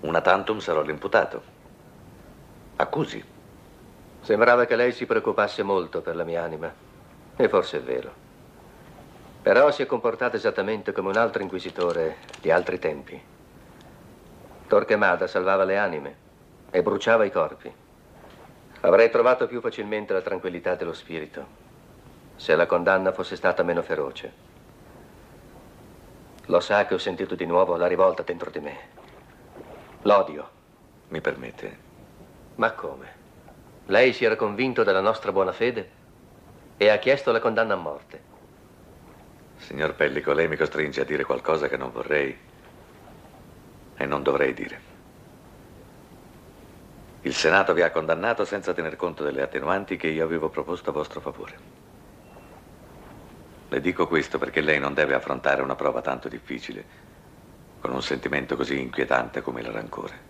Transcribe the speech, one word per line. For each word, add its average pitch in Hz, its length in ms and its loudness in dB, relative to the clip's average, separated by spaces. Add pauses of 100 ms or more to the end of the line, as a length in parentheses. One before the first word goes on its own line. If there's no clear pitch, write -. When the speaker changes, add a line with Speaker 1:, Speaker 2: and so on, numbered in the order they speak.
Speaker 1:
Una 82 200 2
tantum 98 380 2
sarò 78 240 0
l'imputato. 76 600 0 (1300)
Accusi. - 480 -4 (960)
Speaker 2:
Sembrava 120 460 4
che 120 100 0
lei 123 160 2
si 120 140 -8
preoccupasse 107 560 0
molto 92 400 -2
per 85 120 -6
la 85 100 -4
mia 82 200 -4
anima. 82 280 -8 (640)
E 117 140 2
forse 87 300 2
è - 20 -4
vero. 62 320 -6 (1300)
Però 123 320 6
si 143 100 -4
è 135 40 -2
comportato 120 500 -2
esattamente 101 560 -2
come 95 160 -2
un 98 80 0
altro 113 260 2
inquisitore 87 760 -2 (220)
di 82 100 0
altri 90 280 2
tempi. 73 420 -6 (1500)
Torquemada 98 600 4
salvava 95 380 2
le 95 140 2
anime 78 380 -4 (540)
e 90 120 2
bruciava 107 420 4
i 98 80 -2
corpi. - 420 -4 (1040)
Avrei 113 300 8
trovato 120 380 4
più 120 120 -6
facilmente 107 520 -6
la 92 80 0
tranquillità 90 540 -4
dello 87 180 -6
spirito 76 680 -12 (760)
se - 200 2
la 85 100 4
condanna 92 460 2
fosse 92 240 -6
stata 92 260 0
meno 85 200 0
feroce. 76 500 -6 (2250)
Lo 85 120 2
sa 101 280 2
che - 80 -2
ho 90 40 -2
sentito 92 380 -6
di 87 100 -4
nuovo 87 300 2
la 87 100 2
rivolta 87 380 2
dentro 85 260 -8
di - 80 -10
me. 73 200 -12 (1200)
L'odio. 90 480 2 (580)
Speaker 1:
Mi 78 120 -8
permette? - 580 -8 (760)
Speaker 2:
Ma 113 160 0
come? - 480 -12 (680)
Lei 117 260 4
si 120 120 -2
era 110 100 4
convinto 117 480 -2
della 95 180 4
nostra 101 300 0
buona 95 220 2
fede 117 360 -2 (880)
e 104 120 6
ha 104 100 6
chiesto 135 320 2
la 113 80 4
condanna 110 360 2
a - 20 -2
morte. 76 540 -10 (1300)
Speaker 1:
Signor 73 360 -4
Pellico, 73 380 0
lei 80 160 4
mi 78 80 -2
costringe 73 460 -2
a - 20 0
dire 69 200 -2
qualcosa 73 440 -2
che - 80 -4
non 64 160 -6
vorrei 69 440 -2 (1600)
e - 120 -6
non 69 180 -4
dovrei 69 280 2
dire. - 380 -12 (2250)
Il 67 140 -6
Senato 92 380 4
vi 85 100 4
ha 80 100 2
condannato 85 520 0
senza 95 280 -4
tener 80 240 -6
conto 82 260 -6
delle 69 200 -2
attenuanti 87 540 -2
che 82 120 -4
io 80 160 0
avevo 80 240 -2
proposto 78 420 -6
a - 20 -6
vostro 76 280 -6
favore. - 600 -14 (1900)
Le 65 80 0
dico 87 260 0
questo - 300 0
perché 67 240 -2
lei 76 180 2
non 69 140 0
deve 69 220 2
affrontare 67 480 0
una 67 120 -2
prova 65 280 -2
tanto 65 260 -4
difficile - 560 -12 (960)
con 62 100 -4
un 65 120 -4
sentimento 69 520 -2
così 69 240 -2
inquietante 64 640 -2
come 62 220 -8
il 57 60 -8
rancore. 55 600 -10